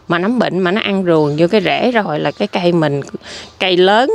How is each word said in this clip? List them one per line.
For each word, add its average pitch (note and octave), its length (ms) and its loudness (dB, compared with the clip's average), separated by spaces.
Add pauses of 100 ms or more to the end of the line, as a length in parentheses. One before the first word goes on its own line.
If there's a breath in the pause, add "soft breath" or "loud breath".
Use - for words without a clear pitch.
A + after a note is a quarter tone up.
Mà F3 100 0
nấm A3+ 200 -2
bệnh F3+ 200 -2
mà F3+ 120 0
nó G#3+ 100 0
ăn G3 260 -2
ruồng D3+ 320 2
vô E3+ 120 4
cái G#3+ 100 2
rễ D#3+ 300 0
rồi F#3 300 -2
là D3+ 100 -2
cái G#3 180 -4
cây F3 240 0
mình, D3+ 280 0 (600 loud breath)
cây F#3 160 0
lớn G#3 380 4